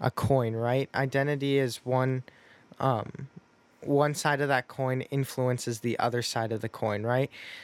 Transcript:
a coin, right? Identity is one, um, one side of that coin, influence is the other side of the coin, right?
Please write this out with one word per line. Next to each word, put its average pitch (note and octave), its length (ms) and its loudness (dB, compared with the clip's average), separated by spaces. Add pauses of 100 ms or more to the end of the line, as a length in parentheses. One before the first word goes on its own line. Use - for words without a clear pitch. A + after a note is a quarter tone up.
a - 100 4
coin, A#2 440 2
right? A#2+ 400 0
Identity C#3 600 0
is C3 280 0
one, C3 400 0 (560)
um, C3+ 480 -2 (520)
one D3 320 2
side D3 280 0
of C#3+ 80 0
that C3 200 2
coin, C3 340 -2
influence B2+ 640 -2
is A#2 120 -4
the A#2 180 -2
other A#2+ 220 0
side A2+ 320 -2
of A2 80 -2
the A2+ 80 -4
coin, G#2 360 -2
right? B2 260 2 (340)